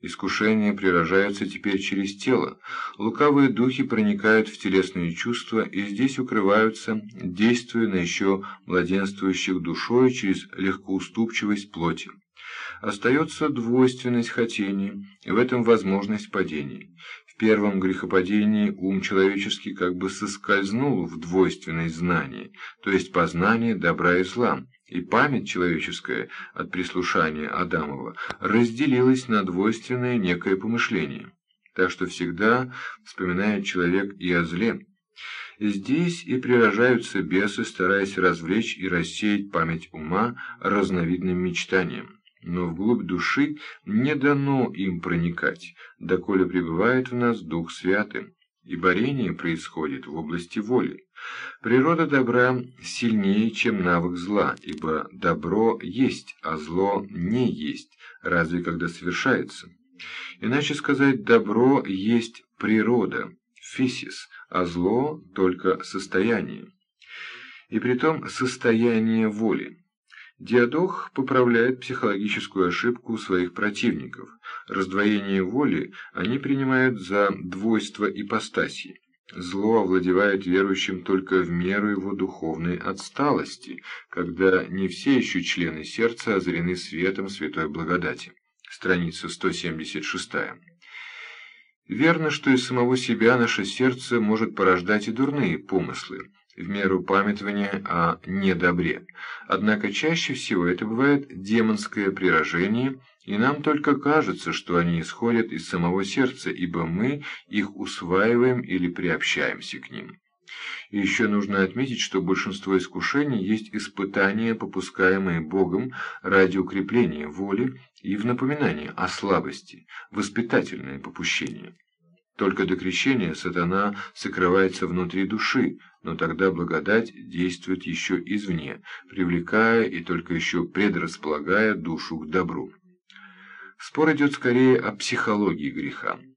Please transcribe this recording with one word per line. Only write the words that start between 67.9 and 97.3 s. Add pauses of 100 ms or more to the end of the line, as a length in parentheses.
состояние
воли. (640)
Диадох
поправляет
психологическую
ошибку
своих
противников. (380)
Раздвоение
воли (200)
они
принимают
за
двойство
ипостасей. (320)
Зло
овладевает
верующим
только
в
меру
его
духовной
отсталости, (260)
когда
не
все
еще
члены
сердца
озарены
светом
святой
благодати. (360)
Страница
сто
семьдесят
шестая. (1300)
Верно,
что
из
самого
себя
наше
сердце
может
порождать
и
дурные
помыслы, (240)
в
меру
памятования